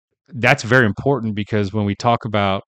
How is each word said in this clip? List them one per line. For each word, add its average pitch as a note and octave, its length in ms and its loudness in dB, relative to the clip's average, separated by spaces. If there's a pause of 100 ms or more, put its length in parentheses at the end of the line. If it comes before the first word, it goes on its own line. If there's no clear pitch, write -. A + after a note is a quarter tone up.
(280)
that's B2 360 0
very A#2+ 220 4
important A2+ 480 -2
because G#2 380 -2
when G#2 140 -2
we G2+ 80 -2
talk A#2 300 -2
about G2+ 440 -2